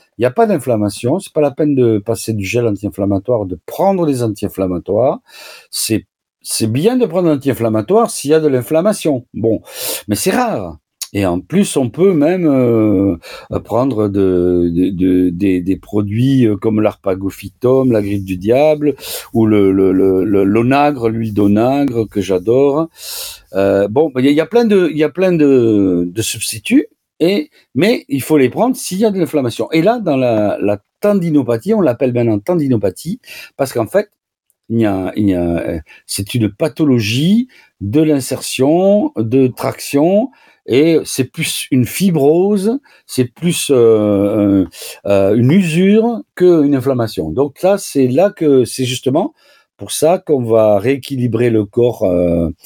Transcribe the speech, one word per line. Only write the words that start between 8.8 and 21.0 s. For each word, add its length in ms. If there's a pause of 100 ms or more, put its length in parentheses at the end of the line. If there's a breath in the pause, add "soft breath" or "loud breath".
Bon, 260 (480 loud breath)
mais 80
c'est 140
rare. 480 (340)
Et 120
en 160
plus, 360
on 120
peut 240
même, 340
euh, 720 (480 loud breath)
prendre 440
de, 680
de, 160
de, 400
des, 300
des 160
produits, 720
euh, 100
comme 260
l'arpagophytum, 1080
la 100
griffe 220
du 120
diable, 600 (360 loud breath)
ou 140
le, 240
le, 220
le, 320
le, 200
l'onagre, 640